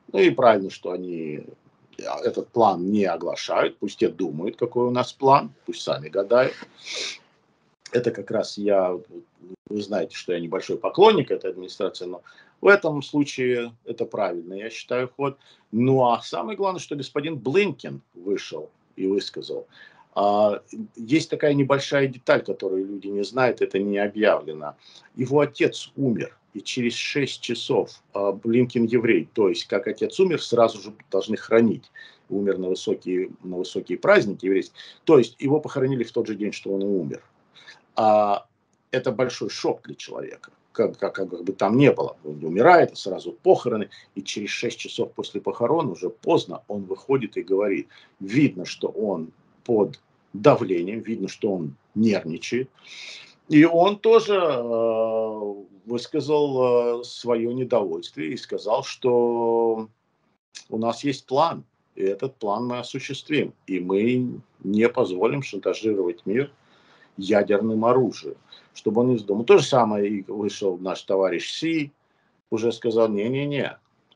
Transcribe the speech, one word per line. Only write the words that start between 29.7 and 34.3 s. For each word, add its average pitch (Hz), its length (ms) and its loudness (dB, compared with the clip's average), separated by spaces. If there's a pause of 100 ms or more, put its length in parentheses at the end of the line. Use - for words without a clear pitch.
отец 107 340 -4
умер, 180 220 2
сразу 110 400 2
же 104 100 -14 (180)
должны 98 260 -2
хранить. 113 540 2 (380)
Умер 95 300 -2
на 92 100 -4
высокие, 92 640 -2 (140)
на 92 140 -8
высокие - 400 -6
праздники 147 480 2